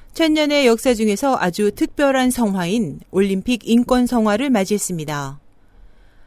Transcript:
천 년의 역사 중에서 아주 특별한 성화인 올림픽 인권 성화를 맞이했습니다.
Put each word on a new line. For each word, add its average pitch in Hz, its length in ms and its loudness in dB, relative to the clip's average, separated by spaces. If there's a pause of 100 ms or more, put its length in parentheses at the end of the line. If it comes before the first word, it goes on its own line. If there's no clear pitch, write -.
(140)
천 320 180 2
년의 294 340 2
역사 233 280 2
중에서 220 440 0
아주 196 340 0
특별한 269 580 0
성화인 196 680 -2 (100)
올림픽 196 580 -2
인권 247 380 2
성화를 226 420 0
맞이했습니다. 165 920 -4 (840)